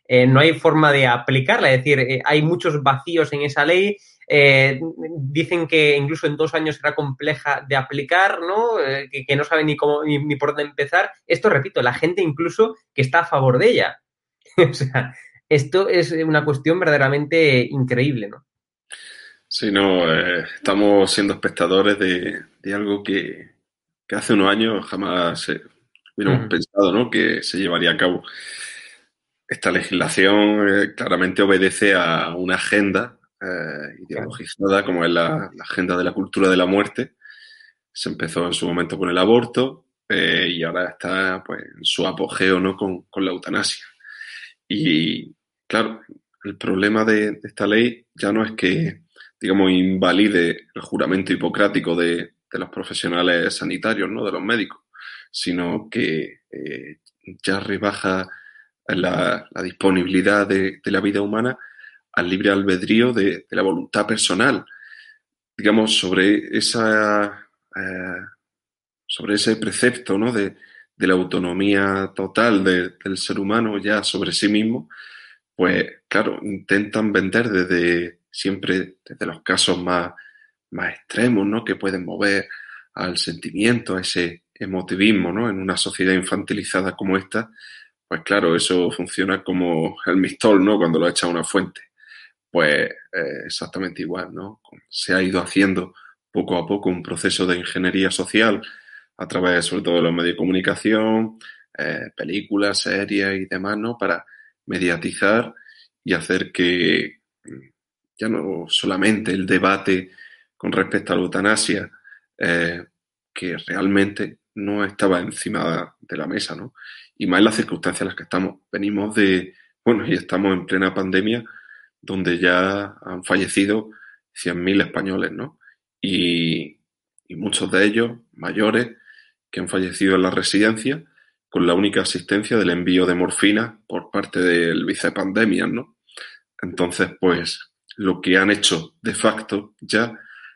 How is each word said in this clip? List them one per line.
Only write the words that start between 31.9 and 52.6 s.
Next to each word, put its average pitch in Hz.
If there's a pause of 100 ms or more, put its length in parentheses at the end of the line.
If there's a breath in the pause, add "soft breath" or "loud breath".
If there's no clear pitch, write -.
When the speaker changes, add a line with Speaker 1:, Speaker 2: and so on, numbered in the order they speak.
Speaker 2:
a 82
una 92
agenda, 101 (240)
eh, 87 (400)
Speaker 1:
Claro. 110
Speaker 2:
ideologizada, 98
como 87
es 85
la, 85
la -
agenda 90
de 92
la 87
cultura 98
de 92
la 90
muerte. 101 (760 loud breath)
Se -
empezó 82
en 87
su 87
momento 87
con 90
el 90
aborto, 117 (200)
eh, 90
y 85
ahora 87
está, 92
pues, - (120)
en -
su 87
apogeo, 92
¿no?, 95
con, 95
con 98
la 92
eutanasia. 98 (840 loud breath)
Y, 87 (320)
claro, 110 (420)
el 98
problema 104
de, 107
de 104
esta 104
ley 117
ya 101
no 110
es 110
que, 110 (380 loud breath)
digamos, 95
invalide 92
el 80
juramento 95
hipocrático 87
de, 85 (180)
de -
los 90